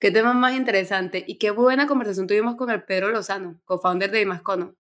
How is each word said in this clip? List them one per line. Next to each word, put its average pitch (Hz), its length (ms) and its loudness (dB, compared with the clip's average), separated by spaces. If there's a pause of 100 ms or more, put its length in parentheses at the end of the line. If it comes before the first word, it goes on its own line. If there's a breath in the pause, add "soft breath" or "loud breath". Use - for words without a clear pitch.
Qué 202 100 4
tema 220 240 4
más 254 220 2
interesante 190 680 -2
y - 140 -10
qué 208 140 0
buena 254 340 4
conversación 214 400 -2
tuvimos 220 300 0
con 247 140 -4
el 202 120 -2
Pedro 190 280 -2
Lozano, 196 540 -6
co-founder 185 460 0
de 214 120 2
Imascono, 185 520 -4 (180)